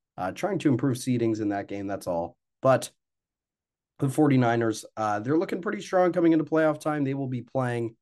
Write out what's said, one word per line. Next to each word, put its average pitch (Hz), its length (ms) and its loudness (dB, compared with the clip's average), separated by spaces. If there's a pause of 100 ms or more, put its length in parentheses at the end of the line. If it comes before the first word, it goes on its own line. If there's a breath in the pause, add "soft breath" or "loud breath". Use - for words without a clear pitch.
(160)
Uh, 92 140 -4
trying 180 300 -4
to - 80 2
improve 127 280 2
seedings 113 440 -2
in 107 80 -2
that 101 180 -4
game, 101 220 -8
that's 98 180 -8
all. 85 300 -4 (260)
But 131 300 2 (1080)
the 139 100 0
forty-niners, 120 760 4 (120)
uh, 107 220 -2
they're 127 180 -2
looking 185 240 -2
pretty 208 200 -6
strong 180 320 2
coming 170 200 4
into 156 120 2
playoff 156 340 2
time. 151 240 -4
They 135 120 -2
will 139 120 -4
be 127 160 -6
playing, 120 600 -4